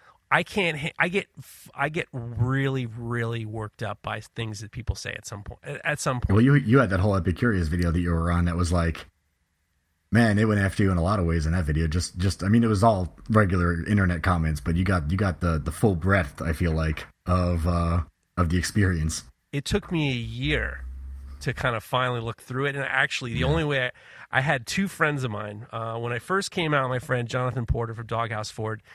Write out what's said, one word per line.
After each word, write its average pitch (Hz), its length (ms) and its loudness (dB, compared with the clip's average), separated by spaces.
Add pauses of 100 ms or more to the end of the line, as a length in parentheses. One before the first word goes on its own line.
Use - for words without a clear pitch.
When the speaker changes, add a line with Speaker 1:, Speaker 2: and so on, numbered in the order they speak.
(320)
Speaker 1:
I 165 100 4
can't 165 360 -2
ha-, 151 200 -6
I 170 100 2
get 185 180 -4 (120)
f-, - 360 -20
I 143 160 -4
get 156 220 -6
really, 127 760 -2
really 117 600 -6
worked 110 360 -10
up 104 200 -8
by 107 180 -8
things 110 400 -10
that 104 120 -14
people - 240 -6
say - 160 -10
at - 140 -12
some 101 160 -12
point, - 200 -16
at, 143 220 -12
at 151 160 -2
some 127 200 -2
point. - 140 2
Speaker 2:
Well, 113 100 8
you, 139 100 8
you 131 260 6
had 110 100 2
that 92 100 2
whole 101 180 4
Epicurious 92 500 0
video 85 240 0
that 87 80 2
you 87 100 0
were 82 220 0
on 85 140 2
that 85 100 0
was 87 160 0
like, 85 340 0 (1040)
man, 107 260 4
they 107 80 4
went 104 160 4
after 98 220 2
you 95 80 6
in 90 80 2
a 82 40 2
lot 98 180 2
of 85 60 2
ways 82 200 2
in 80 60 2
that 90 120 2
video. 78 220 2
Just, 87 320 -2
just, 92 240 0
I 95 60 0
mean, 117 160 6
it 113 40 2
was 104 140 2
all 95 320 2 (140)
regular 87 580 4
internet 90 380 2
comments, 80 360 2
but 85 140 -2
you 87 80 2
got, 90 280 0
you 95 60 2
got 95 240 0
the, 82 180 2
the 73 140 -4
full 101 220 2
breadth, 87 480 0
I 78 100 -2
feel 82 200 0
like, 80 340 -2 (200)
of, 87 400 2
uh, 85 360 2 (340)
of 87 140 2
the 87 80 2
experience. 87 680 0 (280)
Speaker 1:
It 143 120 -4
took - 260 -2
me 151 200 0
a 127 40 -2
year 120 680 -4 (560)
to 131 120 -4
kind 123 220 -2
of 107 80 -4
finally 127 380 -2
look 113 200 -6
through 131 260 -4
it. 139 100 -4
And 139 80 -4
actually, 131 480 -2
the 117 80 -2
Speaker 2:
Yeah. 127 60 2
Speaker 1:
only 156 180 2
way 139 220 0
I, 123 40 -4 (400)
I 131 120 2
had 135 220 0
two 196 220 -2
friends 147 380 0
of 113 80 -4
mine, 104 400 -10
uh, 113 260 -6
when 120 140 -4
I 120 80 -6
first 190 320 -2
came 160 200 0
out, 135 160 2
my 127 120 -2
friend 120 280 -2
Jonathan 123 380 -2
Porter 117 280 -2
from 110 120 -10
Doghouse 113 440 -4
Ford, 110 300 -6 (140)